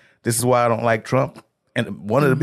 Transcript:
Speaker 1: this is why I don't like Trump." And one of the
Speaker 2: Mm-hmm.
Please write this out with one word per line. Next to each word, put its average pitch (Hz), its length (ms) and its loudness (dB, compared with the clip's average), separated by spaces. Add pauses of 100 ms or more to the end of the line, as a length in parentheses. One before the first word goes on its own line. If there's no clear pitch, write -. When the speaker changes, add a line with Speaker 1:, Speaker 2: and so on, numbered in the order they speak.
(240)
Speaker 1:
this 117 160 -2
is 120 60 -4
why 123 200 4
I - 40 2
don't 113 140 -2
like 113 220 0
Trump." - 380 -2 (320)
And 101 340 -6
one 135 140 2
of 139 60 4
the 131 60 4
Speaker 2:
Mm-hmm. 143 80 -4